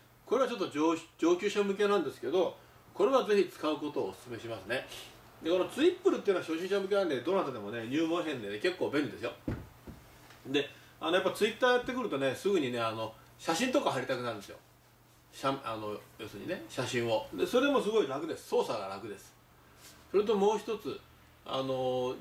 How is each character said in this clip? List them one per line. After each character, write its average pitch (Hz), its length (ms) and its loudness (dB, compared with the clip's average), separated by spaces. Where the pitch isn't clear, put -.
こ 214 120 0
れ 269 80 4
は - 40 -2
ち 233 60 -4
ょ - 20 -8
っ - 20 -8
と 170 120 -2
上-、 160 260 2
上 170 180 6
級 202 140 0
者 208 120 0
向 196 120 0
け 202 120 2
な 202 120 4
ん 160 60 0
で 131 60 -4
す - 120 -14
け - 60 -4
ど、 170 280 2
こ 185 100 2
れ 262 80 4
は 247 140 4
ぜ 208 100 4
ひ 190 140 4
使 - 200 -4
う 151 60 0
こ 143 140 -6
と 143 100 -4
を 120 80 0
お 95 40 -8
勧 - 200 -14
め 110 80 -10
し 113 60 -12
ま 113 120 -8
す 92 80 -14
ね。 127 200 -4
で、 - 120 0
こ 185 60 4
の 180 80 2
ツ 240 180 0
イ 359 60 10
ッ 359 100 -6
プ 392 100 6
ル 254 60 2
っ - 20 -2
て 196 140 2
い - 20 6
う - 0 -
の 170 60 0
は - 40 -8
初 160 140 -2
心 185 100 -4
者 196 120 2
向 190 80 -4
け 202 80 4
な 196 80 4
ん 175 40 0
で、 135 120 0
ど 156 160 -2
な 175 80 2
た 139 80 -6
で 117 80 -8
も 101 100 -8
ね、 113 160 -6
入 147 220 2
門 170 160 0
編 143 180 -4
で 101 60 -8
ね、 104 100 -6
結 180 180 0
構 - 140 -2
便 143 140 2
利 107 80 -6
で 95 60 -12
す - 40 -12
よ。 - 80 -4
で、 139 200 2
あ 160 120 -2
の、 - 20 2
や 190 60 6
っ - 20 -2
ぱ 190 80 2
Twitter 220 340 0
や 247 140 6
っ 247 60 -2
て 262 80 -4
く 247 100 -2
る 220 60 -2
と 277 100 -2
ね、 135 160 2
す - 140 -2
ぐ 202 100 4
に 131 140 0
ね、 120 80 -2
あ 113 100 0
の、 110 240 -6
写 165 160 -2
真 254 160 0
と 285 100 4
か - 120 0
貼 131 80 0
り 123 60 -4
た 131 100 0
く 120 80 -6
な 120 60 -2
る 110 40 -4
ん 104 60 -10
で 98 60 -16
す - 20 -18
よ。 - 80 -16
写-、 - 160 -4
あ 113 120 -4
の、 104 200 -6
要 113 80 -10
す 104 80 -14
る 101 80 -10
に - 60 -10
ね、 185 200 -4
写 - 160 -4
真 117 240 -2
を。 110 240 0
で、 180 140 0
そ 240 140 4
れ 277 100 4
も 254 100 4
す - 80 0
ご 214 140 4
い 143 60 0
楽 143 180 -4
で 160 100 -6
す。 - 120 -18
操 240 160 2
作 - 120 -4
が 101 120 -6
楽 101 200 -10
で 98 80 -10
す。 - 160 -20
そ 180 60 2
れ 208 80 6
と 220 100 2
も 208 220 4
う - 20 -2
一 214 180 -4
つ、 123 220 -8
あ 135 160 -4
の、 127 580 0